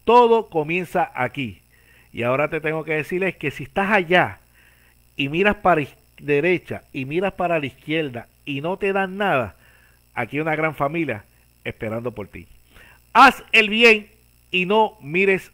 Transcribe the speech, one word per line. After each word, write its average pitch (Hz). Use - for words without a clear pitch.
"Todo 226
comienza 165
aquí". 123
Y 113
ahora 135
te 160
tengo 156
que 156
decirles 180
que 143
si -
estás 196
allá 170
y 139
miras 196
para 170
is-, -
derecha 147
y 131
miras 180
para 170
la 139
izquierda 143
y 139
no 180
te 196
dan 190
nada, 151
aquí 120
hay 151
una 156
gran 156
familia 143
esperando 117
por 104
ti. -
Haz 254
el 220
bien 220
y 180
no 214
mires 180